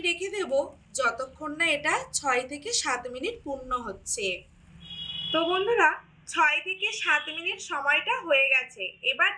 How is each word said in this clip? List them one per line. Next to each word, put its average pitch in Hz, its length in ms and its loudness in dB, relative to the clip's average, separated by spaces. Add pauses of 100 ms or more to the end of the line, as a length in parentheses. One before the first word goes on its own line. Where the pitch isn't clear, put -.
রেখে 349 280 -2
দেব, 359 160 -2 (480)
যতক্ষণ 269 600 -2
না 339 60 2 (100)
এটা 294 180 0 (240)
ছয় 254 340 0
থেকে 294 180 -8 (120)
সাত 254 220 -2 (100)
মিনিট 330 220 -6 (100)
পূর্ণ 254 260 -6 (140)
হচ্ছে। 196 400 -6 (1040)
তো 311 80 2 (120)
বন্ধুরা, 381 380 4 (420)
ছয় 302 260 6 (100)
থেকে 381 200 -2 (140)
সাত 302 220 2 (140)
মিনিট 370 220 -4 (120)
সময়টা 302 440 2 (100)
হয়ে 269 280 6
গেছে। 254 300 -2 (280)
এবার 349 260 4